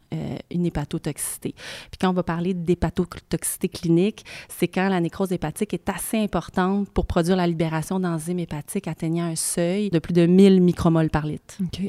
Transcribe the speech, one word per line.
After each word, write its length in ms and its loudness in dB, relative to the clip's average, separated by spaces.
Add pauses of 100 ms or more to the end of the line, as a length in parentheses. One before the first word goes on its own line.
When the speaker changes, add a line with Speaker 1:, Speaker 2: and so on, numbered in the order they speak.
(140)
Speaker 1:
euh, 220 -6 (140)
une 140 -2
hépatotoxicité. 920 -6 (360)
Puis 100 -18
quand 80 2
on 60 2
va 80 0
parler 320 -4
d'hépatotoxicité 1120 -4
clinique, 560 0 (240)
c'est 200 -4
quand 200 0
la 140 0
nécrose 300 -2
hépatique 420 -4
est 160 -8
assez 260 -4
importante 720 0
pour 160 -2
produire 320 2
la 100 2
libération 540 -2
d'enzymes 380 -2
hépatiques 500 -6
atteignant 380 -2
un 100 -4
seuil 540 0
de 80 2
plus 160 -2
de 100 6
mille 380 8
micromoles 480 4
par 160 -2
litre. 340 -10
Speaker 2:
OK. 280 -6